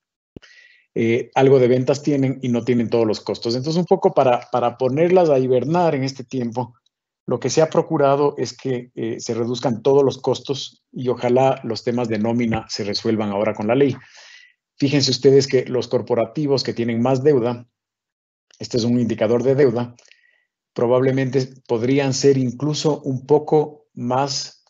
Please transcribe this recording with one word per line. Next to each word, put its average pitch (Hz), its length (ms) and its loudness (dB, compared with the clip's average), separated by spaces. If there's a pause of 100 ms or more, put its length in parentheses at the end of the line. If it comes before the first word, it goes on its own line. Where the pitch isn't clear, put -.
(920)
eh, 113 420 -2
algo 135 220 6
de 123 120 4
ventas 127 340 0
tienen 135 380 0
y 131 80 -4
no 120 160 -2
tienen 117 240 0
todos 117 180 2
los 101 140 -2
costos. 117 340 -4
Entonces, 156 240 -2
un 175 60 -2
poco 185 280 2
para, 127 380 2
para 120 260 -2
ponerlas 165 520 2
a 135 100 4
hibernar 139 560 0
en 131 80 -2
este 135 220 -8
tiempo, 120 480 -6 (540)
lo 123 120 -2
que 131 100 -4
se 156 120 2
ha 160 80 2
procurado 143 680 2
es 127 200 -6
que, 123 380 -6
eh, 120 240 -6
se - 140 -6
reduzcan 117 480 -4
todos 139 220 4
los 127 140 0
costos - 720 -6
y 123 160 -8
ojalá 123 560 2
los 110 200 -8
temas 120 260 -2
de 110 100 -2
nómina 113 480 -2
se - 160 -8
resuelvan 104 460 -2
ahora 104 240 -2
con 104 140 -4
la 120 80 2
ley. 139 200 2 (840)
Fíjense 135 340 2
ustedes 135 360 4
que 127 180 0
los 123 220 -4
corporativos 123 760 -2
que 113 120 -6
tienen 117 280 -2
más 131 220 0
deuda, 120 440 2 (920)
este 110 180 -6
es 110 60 2
un 120 160 0
indicador 113 440 0
de 135 120 2
deuda, 120 400 0 (760)
probablemente 131 800 0 (140)
podrían 131 460 0
ser 139 240 2
incluso 143 680 -2
un 131 220 -6
poco 151 680 0
más 127 760 -6